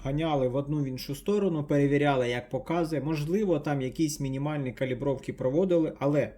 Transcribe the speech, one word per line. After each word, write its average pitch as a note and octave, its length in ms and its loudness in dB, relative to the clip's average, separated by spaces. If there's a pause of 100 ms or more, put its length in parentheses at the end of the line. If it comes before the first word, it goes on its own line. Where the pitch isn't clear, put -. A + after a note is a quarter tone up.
ганяли C#3+ 440 0
в B2 80 -2
одну, C#3+ 260 -2
в C3+ 40 0
іншу C3 280 -6
сторону, F#3 500 0
перевіряли, C#3+ 640 4
як A#2+ 220 -4
показує. D#3+ 520 -2
Можливо, D#3+ 560 0
там C#3+ 240 -2
якісь C#3+ 380 -2
мінімальні C#3 520 -4
калібровки C3 600 -4
проводили, D#3+ 680 2
але, C#3 400 2